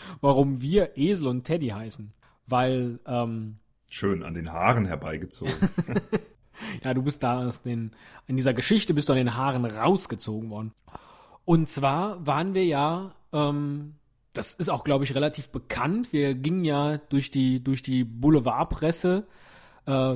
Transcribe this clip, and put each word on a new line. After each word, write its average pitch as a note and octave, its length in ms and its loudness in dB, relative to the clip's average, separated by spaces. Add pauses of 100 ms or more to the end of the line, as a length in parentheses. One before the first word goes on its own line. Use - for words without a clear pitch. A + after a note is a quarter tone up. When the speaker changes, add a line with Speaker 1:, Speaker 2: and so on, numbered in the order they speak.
(200)
Speaker 1:
warum C#3 420 4
wir E3+ 360 2
Esel D#3+ 300 2
und B2 180 -2
Teddy D#3 240 -2
heißen. G#2+ 420 -10 (360)
Weil, B2+ 600 0
ähm A2+ 520 -4 (300)
Speaker 2:
Schön, G2 340 -2
an D#2+ 100 -8
den E2 180 -6
Haaren G2+ 340 4
herbeigezogen. D#2 680 -6
<laughs> - 160 2 (1120)
Speaker 1:
Ja, B2+ 120 -2
du C3 80 0
bist C#3+ 180 -4
da B2+ 260 -2
aus A#2 140 -8
den, A#2 300 -6 (340)
in C3 100 -4
dieser C3 200 2
Geschichte F#3 400 2
bist C#3+ 140 0
du C3+ 40 4
an C3 60 4
den A#2+ 180 0
Haaren C3 260 0
rausgezogen A2 840 -2
worden. A2 240 -10 (720)
Und E3 240 4
zwar D#3+ 560 -2
waren E3 300 0
wir F#3+ 100 2
ja, E3 480 0 (180)
ähm, D3 640 -2 (400)
das - 200 -6
ist - 140 -6
auch, - 160 -2
glaub C#3 200 2
ich, C3 100 -2
relativ D3 360 -2
bekannt. F3 640 -4
Wir C#3+ 200 2
gingen D#3+ 320 0
ja D3 320 2
durch C#3 320 -2
die, C3 340 2
durch C3 200 0
die B2+ 200 2
Boulevardpresse. D#3 1200 2 (580)
Äh, C#3 60 -2 (240)